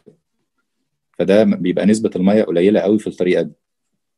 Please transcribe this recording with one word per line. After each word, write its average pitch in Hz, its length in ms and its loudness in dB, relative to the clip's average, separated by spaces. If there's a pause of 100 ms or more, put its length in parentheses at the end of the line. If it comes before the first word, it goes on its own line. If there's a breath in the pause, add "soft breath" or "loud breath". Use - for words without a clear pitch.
كده. - 100 -20 (1040)
فده 98 280 2
م-، 101 100 0
بيبقى 87 300 -4
نسبة 110 300 0
المية 101 280 2
قليلة 92 360 2
قوي 101 200 0
في - 80 -8
الطريقة 87 340 -2
دي. 78 120 -8 (640)